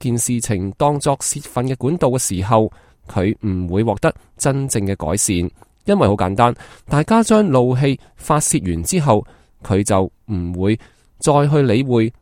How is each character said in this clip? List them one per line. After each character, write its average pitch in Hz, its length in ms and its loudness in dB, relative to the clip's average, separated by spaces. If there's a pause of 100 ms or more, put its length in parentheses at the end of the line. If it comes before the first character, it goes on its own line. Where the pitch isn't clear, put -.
件 120 160 -2
事 120 240 -2
情 98 300 -4
當 147 280 0
作 139 220 0
泄 - 180 -6
憤 - 260 -6
嘅 131 120 -2
管 139 180 -2
道 156 140 0
嘅 127 80 0
時 95 260 -4
候， 110 260 2 (380)
佢 98 260 0 (140)
唔 90 260 -2
會 101 120 2
獲 107 160 0
得 - 120 0 (220)
真 139 320 -2
正 107 180 -4
嘅 98 120 -2
改 82 180 -2
善。 101 200 -2 (500)
因 202 120 2
為 156 100 4
好 104 60 2
簡 98 220 -2
單， 120 180 2 (360)
大 147 140 2
家 226 200 2
將 214 240 4
怒 127 300 2
氣 139 200 0 (200)
發 - 240 -2
泄 - 240 -2
完 85 180 -4
之 - 160 -2
後， 139 260 2 (380)
佢 98 180 0
就 95 300 0 (140)
唔 90 360 -6
會 104 160 0 (420)
再 143 280 2
去 147 140 2
理 123 220 2
會 117 280 2 (100)